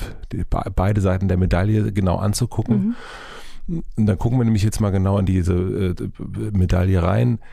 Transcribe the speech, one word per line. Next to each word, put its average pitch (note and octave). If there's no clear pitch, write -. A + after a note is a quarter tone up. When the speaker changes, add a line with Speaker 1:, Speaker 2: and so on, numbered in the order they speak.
Speaker 1:
die, A#2+
be-, -
beide G2
Seiten F#2+
der F2+
Medaille G2+
genau F#2+
anzugucken. A#2+
Speaker 2:
Mhm. E3
Speaker 1:
Und G#2+
dann -
gucken B2
wir A#2+
nämlich A2
jetzt G#2+
mal G#2
genau G2
in F#2+
diese, F2+
äh, F#2
Medaille F#2
rein. A2